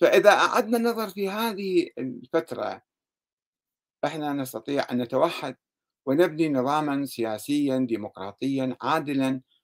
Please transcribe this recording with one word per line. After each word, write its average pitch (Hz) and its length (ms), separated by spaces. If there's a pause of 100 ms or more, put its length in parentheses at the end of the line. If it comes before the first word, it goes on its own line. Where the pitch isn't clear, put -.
فإذا 190 280
أعدنا 208 480
النظر 226 320
في 196 200
هذه 196 680
الفترة، 120 840 (1200)
إحنا 147 280
نستطيع 135 580
أن 123 100
نتوحد 135 540 (500)
ونبني 156 440
نظامًا 143 560
سياسيًا 131 720
ديمقراطيًا 120 1040
عادلًا 135 600 (220)